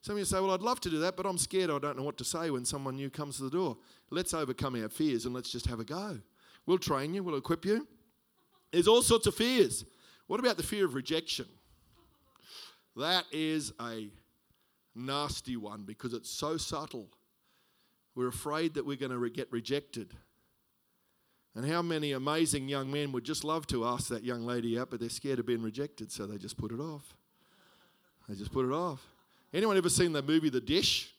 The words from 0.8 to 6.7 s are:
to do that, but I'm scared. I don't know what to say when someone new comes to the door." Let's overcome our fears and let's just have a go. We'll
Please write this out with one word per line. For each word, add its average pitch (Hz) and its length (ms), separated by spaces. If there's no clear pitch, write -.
to 180 80
do 160 100
that, 180 180
but 185 80
I'm 185 140
scared. 185 320
I 143 80
don't 139 180
know 131 60
what 143 160
to - 40
say 165 280
when 127 120
someone 135 320
new 139 140
comes 143 280
to 135 60
the 131 60
door." 156 280
Let's 175 220
overcome 131 420
our 110 120
fears 123 380
and 123 80
let's 123 160
just 117 160
have 120 140
a 113 40
go. 160 380
We'll 185 120